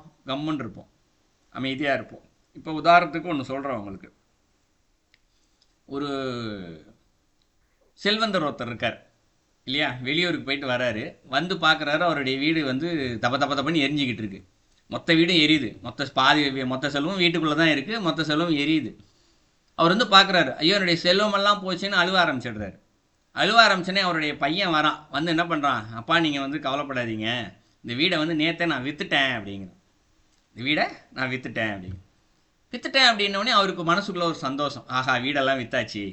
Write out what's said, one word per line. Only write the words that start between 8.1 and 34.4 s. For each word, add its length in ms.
ஒருத்தர் 260
இருக்கார் 240
இல்லையா, 220
வெளியூருக்கு 440
போயிட்டு 220
வராரு, 360
வந்து 300
பார்க்கறாரு, 440
அவருடைய 360
வீடு 260
வந்து 240
தப 200
தப 160
தபன்னு 300
எரிஞ்சுக்கிட்டு 400
இருக்கு. 160
மொத்த 240
வீடும் 280
எரியுது, 280
மொத்த 340
பாதி 360
வி-, 160
மொத்த 240
செல்வம் 320
வீட்டுக்குள்ள 340
தான் 180
இருக்கு, 260
மொத்த 240
செல்வம் 320
எரியுது. 340
அவர் 160
வந்து 140
பார்க்கறாரு, 480
ஐயோ 200
என்னுடைய 240
செல்வமெல்லாம் 600
போச்சுன்னு 380
அழுவ 200
ஆரம்பிச்சிடுறாரு. 560
அழுவ 240
ஆரம்பிச்சோடனே 440
அவருடைய 320
பையன் 380
வரான், 260
வந்து 220
என்ன 120
பண்றான், 380
"அப்பா 260
நீங்க 200
வந்து 180
கவலைப்படாதீங்க, 680
இந்த 100
வீடை 240
வந்து 180
நேத்தே 300
நான் 200
வித்துட்டேன்" 460
அப்படிங்கிறான். 480
"இந்த 60
வீடை 240
நான் 200
வித்துட்டேன்" 420
அப்படிங்க. 240
வித்துட்டேன் 380
அப்படின்ன 300
உடனே 160
அவருக்கு 280
மனசுக்குள்ள 400
ஒரு 160